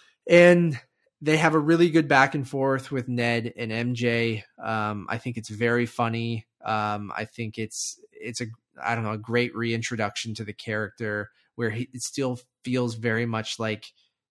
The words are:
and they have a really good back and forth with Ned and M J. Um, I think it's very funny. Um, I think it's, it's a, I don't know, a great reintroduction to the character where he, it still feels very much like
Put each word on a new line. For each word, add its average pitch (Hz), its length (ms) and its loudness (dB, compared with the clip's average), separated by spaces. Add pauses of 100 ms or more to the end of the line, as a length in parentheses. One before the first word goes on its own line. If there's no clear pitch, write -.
(280)
and 175 500 8 (420)
they 156 160 2
have 156 180 4
a 160 40 4
really 165 320 6
good 156 160 4
back 139 300 4
and 131 120 -4
forth 135 440 -2
with 123 160 -4
Ned 117 480 0
and 113 160 -6
M 120 220 -2
J. 117 500 0 (180)
Um, 107 480 -4
I 113 80 -4
think 123 180 -8
it's 110 120 -10
very 117 360 0
funny. 117 600 -4 (180)
Um, 104 520 -4
I 107 80 -6
think 110 340 -10
it's, - 400 -8 (140)
it's 117 280 -10
a, 120 60 -6 (340)
I 110 140 -2
don't 117 100 -2
know, 107 80 -4
a 110 60 -6
great 117 380 -2
reintroduction 113 800 -4
to 110 100 -10
the 101 80 -10
character 107 800 -6 (260)
where 117 140 -2
he, 113 220 -6
it 123 100 -14
still 127 360 -4 (240)
feels 123 320 -2
very 113 320 0
much 110 320 -4
like 110 280 -6 (440)